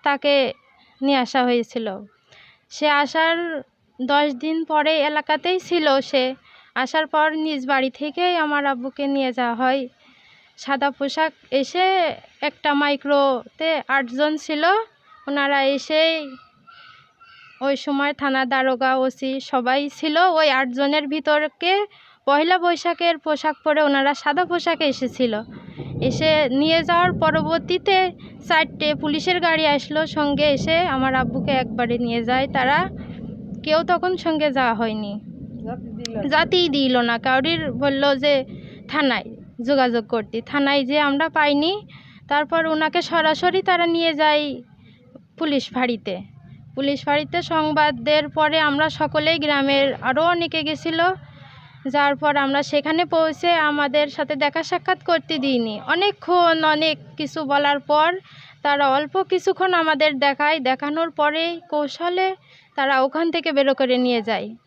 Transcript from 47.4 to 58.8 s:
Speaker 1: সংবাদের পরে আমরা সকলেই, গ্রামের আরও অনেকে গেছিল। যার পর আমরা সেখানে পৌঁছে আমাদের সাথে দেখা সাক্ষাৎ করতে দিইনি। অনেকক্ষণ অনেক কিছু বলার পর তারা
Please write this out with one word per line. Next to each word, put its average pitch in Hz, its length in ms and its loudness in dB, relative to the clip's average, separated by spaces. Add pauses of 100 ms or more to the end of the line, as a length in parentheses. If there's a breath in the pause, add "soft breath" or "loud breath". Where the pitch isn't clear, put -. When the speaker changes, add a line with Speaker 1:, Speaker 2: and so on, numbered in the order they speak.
Speaker 1:
সংবাদের 302 880 0
পরে 311 300 2
আমরা 302 300 2
সকলেই, 302 500 0
গ্রামের 277 540 2
আরও 254 300 0
অনেকে 339 400 0
গেছিল। 320 380 -4 (840 loud breath)
যার 285 280 2
পর 285 220 0
আমরা 277 260 0
সেখানে 311 420 0
পৌঁছে 330 460 0
আমাদের 294 560 2
সাথে 294 280 -4
দেখা 285 280 -2
সাক্ষাৎ 359 400 -2
করতে 320 340 -2
দিইনি। 240 440 -2
অনেকক্ষণ 349 840 2
অনেক 311 340 2 (200)
কিছু 311 260 -6
বলার 285 360 2
পর 311 400 2 (420 loud breath)
তারা 285 280 2